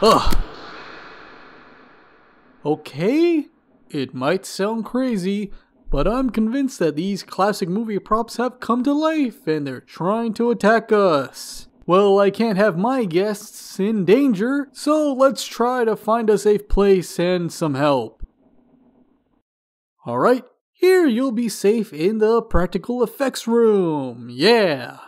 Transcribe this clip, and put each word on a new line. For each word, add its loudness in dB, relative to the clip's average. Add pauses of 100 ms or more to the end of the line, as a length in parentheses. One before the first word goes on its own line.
Ugh. 4 (2250)
Okay, 0 (460)
it -6
might -2
sound -4
crazy, -4 (400)
but 0
I'm -2
convinced -2
that 0
these -4
classic -4
movie -4
props -4
have -4
come -2
to 0
life -2
and -2
they're -10
trying -4
to 0
attack 2
us. 0 (180)
Well, 4
I 4
can't -2
have 2
my 0
guests -4
in -2
danger, 2
so -2
let's 0
try -2
to 0
find 0
a 4
safe 0
place 2
and -2
some -4
help. 0 (1800)
All -6
right, 2 (260)
here 4
you'll 0
be -2
safe 0
in -2
the 4
practical -2
effects -4
room. 0
Yeah. 0 (100)